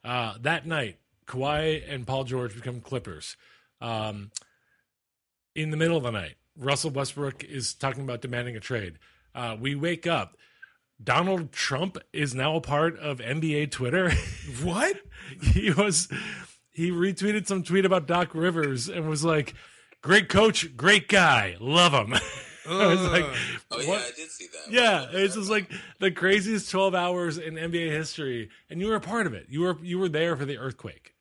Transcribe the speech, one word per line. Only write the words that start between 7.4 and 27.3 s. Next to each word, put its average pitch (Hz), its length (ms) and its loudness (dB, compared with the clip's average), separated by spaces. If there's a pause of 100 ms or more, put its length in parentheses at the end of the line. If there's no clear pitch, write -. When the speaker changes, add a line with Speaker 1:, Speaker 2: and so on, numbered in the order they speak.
Speaker 1:
is 135 300 -8
talking 135 300 -4
about 123 180 -8
demanding 120 340 -6
a 107 60 -12
trade. 98 360 -6 (360)
Uh, 117 260 -6
we 139 160 -4
wake 165 320 -4
up. 131 300 -2 (680)
Donald 170 480 0
Trump 165 460 -4 (160)
is 143 200 -2
now 139 220 0
a 160 60 0
part 156 360 0
of 143 220 -6
N 131 220 -4
B 156 140 0
A 147 120 0
Twitter. 156 500 0
<laughs> 135 460 -6
Speaker 2:
What? 247 320 0 (460)
Speaker 1:
He 202 300 6
was, 190 360 2 (640)
he 170 200 -2
retweeted 190 560 0
some 190 160 -2
tweet 190 200 4
about 185 240 4
Doc 170 280 2
Rivers 160 520 0
and 165 220 -4
was 151 160 -2
like, 156 300 2 (460)
"Great 185 280 6
coach, 185 480 4
great 190 320 6
guy, 123 500 6
love 156 340 6
him." 104 200 2
<laughs> - 540 -6
I 190 200 4
was 185 140 6
like, 180 240 4
Speaker 2:
Ugh. 131 100 -6 (360)
Speaker 3:
Oh, 120 100 -4
yeah, 143 80 -2
Speaker 1:
"What?" 208 120 0
Speaker 3:
I - 140 -8
did 311 160 -14
see - 220 -14
that. 202 180 -14
Speaker 1:
Yeah, 220 300 4
Speaker 3:
What 131 140 -10
Speaker 1:
it's 190 80 4 (100)
just, 214 40 -4
Speaker 3:
was 196 100 -4
that 214 60 0
Speaker 1:
like, 208 180 0 (280)
the 190 120 4
craziest 202 600 2
twelve 190 240 2
hours 175 420 0